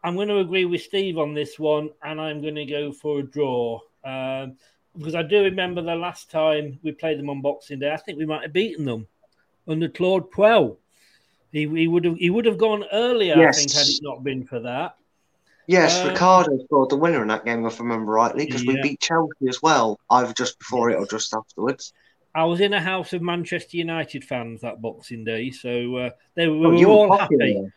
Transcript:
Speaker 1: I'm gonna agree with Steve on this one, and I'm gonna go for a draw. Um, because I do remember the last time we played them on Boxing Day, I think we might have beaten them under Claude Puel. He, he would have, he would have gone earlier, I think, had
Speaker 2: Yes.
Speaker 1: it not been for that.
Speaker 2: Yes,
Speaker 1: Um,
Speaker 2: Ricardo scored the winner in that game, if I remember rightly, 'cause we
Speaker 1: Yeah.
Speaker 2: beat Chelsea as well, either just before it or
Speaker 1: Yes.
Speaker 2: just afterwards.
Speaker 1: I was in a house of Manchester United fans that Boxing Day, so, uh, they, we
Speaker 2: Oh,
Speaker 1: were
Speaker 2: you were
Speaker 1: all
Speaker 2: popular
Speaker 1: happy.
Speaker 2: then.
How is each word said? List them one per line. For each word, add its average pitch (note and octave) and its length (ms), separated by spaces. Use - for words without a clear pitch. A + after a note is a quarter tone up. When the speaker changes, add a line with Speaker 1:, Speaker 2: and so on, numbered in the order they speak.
Speaker 1:
I'm F3 140
gonna G#3 220
agree F#3 260
with F3 180
Steve F#3+ 360
on D3+ 160
this D3 240
one, D3+ 320
and D#3 180
I'm D3+ 220
gonna D3+ 240
go D3 260
for D3 280
a - 20
draw. B2+ 580
Um, C3 520
because D#3 180
I E3+ 80
do G3+ 220
remember F3+ 380
the E3+ 120
last E3+ 380
time D3+ 500
we D#3 100
played D#3 260
them C#3+ 120
on C#3 120
Boxing D3 360
Day, D3 140
I D#3 40
think D#3 220
we D#3 80
might D3+ 160
have D3 100
beaten F3+ 320
them A2+ 220
under D#3+ 200
Claude F#3 440
Puel. G3+ 460
He, D3+ 160
he E3 180
would E3+ 180
have, E3 120
he F3 140
would G#3+ 140
have G#3 140
gone G#3 340
earlier, A3 420
I D#3 180
think, C#3+ 200
had C#3+ 140
Speaker 2:
Yes. - 20
Speaker 1:
it - 40
not C3 220
been C3 220
for A#2+ 140
that. B2 360
Speaker 2:
Yes, F3+ 360
Speaker 1:
Um, F3+ 60
Speaker 2:
Ricardo F3 540
scored C3 260
the C#3+ 60
winner D3+ 260
in G#2+ 60
that A2 160
game, A#2 220
if A2 140
I A#2 40
remember A2+ 280
rightly, A2+ 360
'cause B2 180
we C3 80
Speaker 1:
Yeah. C3+ 80
Speaker 2:
beat C#3 180
Chelsea - 480
as B2 140
well, B2 380
either A#2+ 220
just - 260
before A#2+ 320
it G#2+ 60
or - 60
Speaker 1:
Yes. G2 80
Speaker 2:
just - 240
afterwards. A2 580
Speaker 1:
I D#3+ 100
was E3+ 160
in G3+ 120
a G3+ 80
house F#3 320
of F3 100
Manchester F3 540
United E3 480
fans A2+ 380
that A2+ 180
Boxing A2+ 440
Day, A2+ 280
so, A#2+ 440
uh, B2 140
they, E3+ 140
we D#3 180
Speaker 2:
Oh, E3 40
Speaker 1:
were E3+ 60
Speaker 2:
you F3 120
were G#3+ 60
Speaker 1:
all G#3 140
Speaker 2:
popular F#3+ 380
Speaker 1:
happy. G#2 80
Speaker 2:
then. G2 220